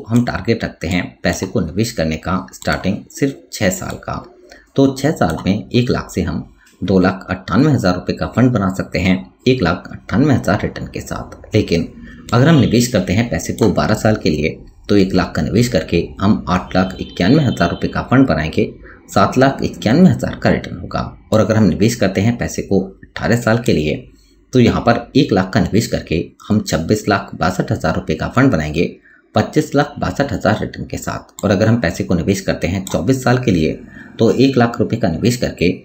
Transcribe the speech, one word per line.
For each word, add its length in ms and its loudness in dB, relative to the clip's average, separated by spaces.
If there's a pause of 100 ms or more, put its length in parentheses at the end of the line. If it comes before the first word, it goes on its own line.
हम 160 2
target 380 -2
रखते 240 -8
हैं 160 -2 (200)
पैसे 220 -2
को 160 -2
निवेश 300 -4
करने 260 -2
का 360 -6
starting 440 -4 (140)
सिर्फ 260 -2 (160)
छः 180 0
साल 280 -8
का, 240 -10 (520)
तो 180 6
छः 200 0
साल 320 -2
में 240 -2
एक 200 2
लाख 220 -4
से 120 -2
हम 200 -6 (380)
दो 180 4
लाख 300 0
अट्ठानवे 420 0
हज़ार 240 2
रुपये 200 -6
का 120 -6
फंड 240 2
बना 220 0
सकते 260 -6
हैं 160 2 (320)
एक 140 2
लाख 300 0
अट्ठानवे 420 0
हज़ार 280 0
return 260 -6
के 140 -10
साथ। 540 -10
लेकिन 320 2 (460)
अगर 140 6
हम 120 6
निवेश 280 4
करते 260 0
हैं 160 0
पैसे 240 -6
को 180 2
बारह 240 0
साल 200 2
के 140 -2
लिए 280 -2 (320)
तो 80 4
एक 180 4
लाख 200 0
का 60 -2
निवेश 260 2
करके 300 -2 (240)
हम 280 2
आठ 260 -2
लाख 260 0
इक्यानवे 420 2
हज़ार 260 0
रुपये 200 -4
का 140 -6
fund 240 4
बनाएंगे, 380 0 (440)
सात 280 2
लाख 260 2
इक्यानवे 460 4
हज़ार 260 0
का 140 0
return 280 -2
होगा। 240 -8 (300)
और 80 4
अगर 160 2
हम 100 4
निवेश 300 2
करते 260 0
हैं 160 2
पैसे 260 -6
को 160 0
अठारह 580 -2
साल 220 0
के 140 0
लिए 220 0 (580)
तो 60 4
यहाँ 220 4
पर 200 2 (140)
एक 180 2
लाख 160 2
का 120 0
निवेश 260 0
करके 360 -4 (180)
हम 200 0
छब्बीस 460 -2
लाख 280 -2
बासठ 360 -2
हज़ार 240 -2
रुपये 200 -4
का 140 -6
fund 220 4
बनाएंगे, 340 0 (500)
पच्चीस 400 0
लाख 240 0
बासठ 340 -4
हज़ार 280 0
return 240 -8
के 120 -10
साथ। 460 -10
और 80 2
अगर 160 2
हम 140 4
पैसे 220 -2
को 120 0
निवेश 260 0
करते 260 -4
हैं 180 -4
चौबीस 380 -2
साल 160 2
के 120 0
लिए 280 0 (400)
तो 140 4
एक 240 4
लाख 220 2
रुपये 200 -2
का 100 0
निवेश 280 0
करके 360 0 (100)